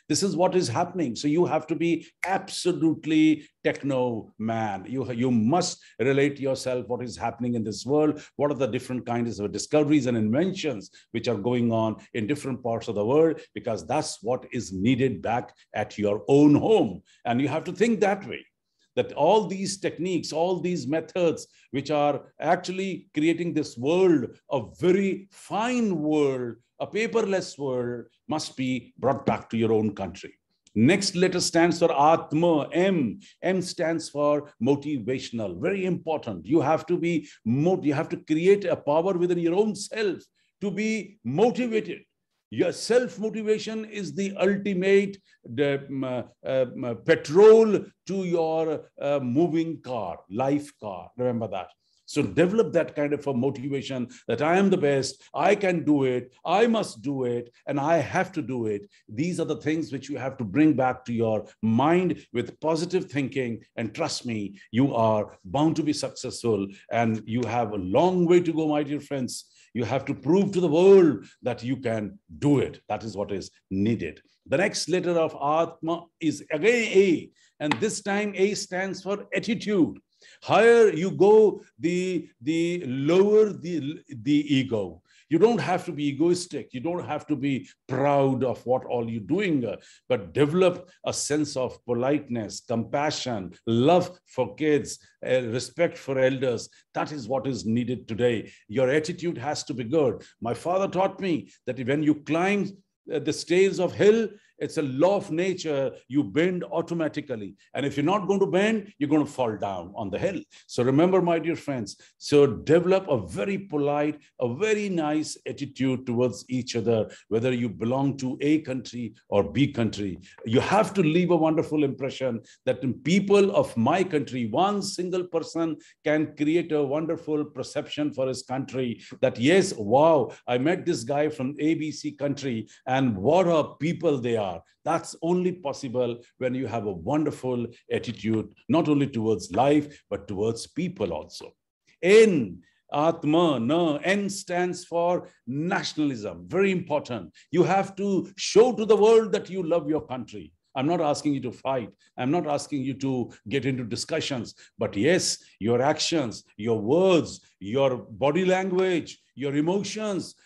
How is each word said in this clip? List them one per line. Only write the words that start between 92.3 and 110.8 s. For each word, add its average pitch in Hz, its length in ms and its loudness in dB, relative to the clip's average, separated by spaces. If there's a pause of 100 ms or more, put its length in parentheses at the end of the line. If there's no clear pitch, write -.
compassion, 120 880 -4 (140)
love 139 520 2 (100)
for - 280 -6
kids, 147 440 0 (260)
uh, 127 200 2
respect 131 520 -4
for 131 220 -4
elders. 131 500 0 (240)
That 156 180 -6
is 147 160 -10
what 131 200 -4
is 120 180 -4
needed 117 420 -2
today. 120 440 -2 (160)
Your 127 220 0
attitude 156 500 -2
has 143 240 -6
to 147 100 -10
be 120 120 -6
good. 131 380 0 (160)
My 170 140 -4
father 185 340 -2
taught 196 320 -2
me 170 300 -4 (160)
that 127 200 -8
when 143 180 0
you 147 120 4
climb, 175 540 0 (420)
uh, 147 80 -2
the 139 140 -2
stairs 180 460 2
of 175 140 0
hell, 214 340 4 (320)
it's 143 180 -6
a 156 60 0
law 151 340 2
of - 120 -8
nature. 156 640 -2 (160)
You 135 160 0
bend 170 400 0
automatically. 151 920 -6 (180)
And 131 120 -2
if 143 120 -4
you're 143 80 0
not 185 220 0
going 196 120 0
to 196 60 4
bend, 202 520 0
you're 127 120 -2
going 151 160 4
to - 40 -6
fall 113 280 -2
down 95 360 -6
on 104 160 -8
the - 100 -4
hill. 185 200 -2 (280)
So - 160 -2